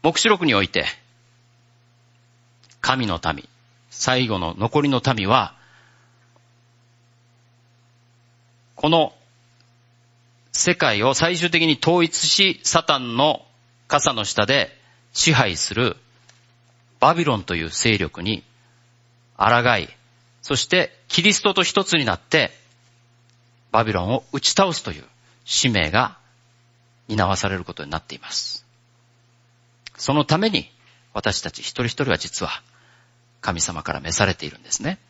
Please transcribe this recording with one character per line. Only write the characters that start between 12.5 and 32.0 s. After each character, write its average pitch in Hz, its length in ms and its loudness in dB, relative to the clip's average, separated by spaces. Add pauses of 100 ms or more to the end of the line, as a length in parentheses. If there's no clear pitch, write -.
サ 165 200 2
タ 143 160 0
ン 120 180 -4
の 147 280 2 (420)
傘 143 260 2
の 110 100 -4
下 104 220 0
で 127 300 0 (380)
支 - 200 2
配 107 240 2
す - 160 -6
る 113 240 0 (1040)
バ 151 140 6
ビ 170 120 0
ロ 123 120 2
ン 92 60 -6
と 90 120 -4
い 80 80 -4
う 80 60 -6
勢 110 280 0
力 85 240 -4
に 101 220 -4 (920)
抗 117 260 4 (160)
い、 85 120 -6 (520)
そ 139 140 -4
し - 120 -2
て - 280 0 (120)
キ - 160 0
リ 208 100 6
ス - 80 -2
ト 196 120 2
と 185 100 2
一 196 200 0
つ - 100 -2
に 147 120 2
な 95 100 0
っ - 40 -16
て、 - 320 0 (1200)
バ 113 120 4
ビ 107 100 -2
ロ 90 120 0
ン 101 60 -2
を 131 200 -2
打 139 100 -6
ち - 100 0
倒 196 220 4
す - 100 -8
と 101 80 -8
い 73 80 -12
う 65 40 -20 (400)
使 - 260 0
命 85 220 2
が 110 260 0 (880)
担 107 200 0
わ 98 80 0
さ 101 140 -4
れ 95 80 -4
る 90 60 -10
こ 85 100 -16
と 78 100 -14
に 71 80 -12
な 80 80 -6
っ - 40 -12
て - 120 -18
い - 40 -20
ま - 120 -16
す。 - 340 -10 (1300)
そ - 160 -2
の 147 120 2
た 156 120 2
め 220 120 0
に、 - 220 -4 (420)
私 104 280 -2
た - 80 -10
ち - 100 -14
一 - 100 -10
人 123 160 -4
一 113 40 -2 (140)